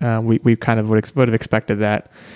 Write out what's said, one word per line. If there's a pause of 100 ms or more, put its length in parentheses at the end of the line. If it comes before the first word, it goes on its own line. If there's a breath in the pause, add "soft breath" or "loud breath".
Uh,
we,
we
kind
of
would
ex-,
would
have
expected
that. (260 loud breath)